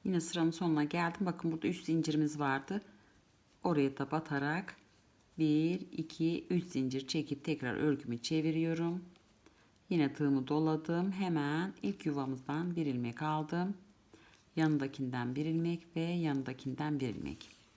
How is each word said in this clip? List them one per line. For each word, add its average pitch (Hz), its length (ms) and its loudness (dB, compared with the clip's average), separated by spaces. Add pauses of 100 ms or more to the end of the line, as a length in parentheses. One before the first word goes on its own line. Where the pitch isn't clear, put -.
(120)
Yine 170 80 2
sıranın 165 300 2
sonuna 160 340 2
geldim. 170 420 0
Bakın 175 260 -2
burada 165 160 -2
üç 180 160 -4
zincirimiz 151 560 2
vardı. 139 420 0 (800)
Oraya 143 340 2
da 139 120 -2
batarak 156 640 -2 (640)
bir, 160 420 4
iki, - 720 -4
üç 175 140 2
zincir 131 420 -2
çekip 147 380 -4
tekrar 135 300 -2
örgümü 131 480 0
çeviriyorum. 165 840 0 (840)
Yine 151 220 4
tığımı 139 360 2
doladım. 160 640 2
Hemen 170 680 0
ilk 196 240 -2
yuvamızdan 143 720 -2
bir 160 100 0
ilmek 123 360 -2
aldım. 156 520 0 (800)
Yanındakinden 135 800 0
bir 151 100 0
ilmek 165 500 0
ve 165 40 0
yanındakinden 147 1000 0
bir 131 80 0
ilmek. - 400 -8 (280)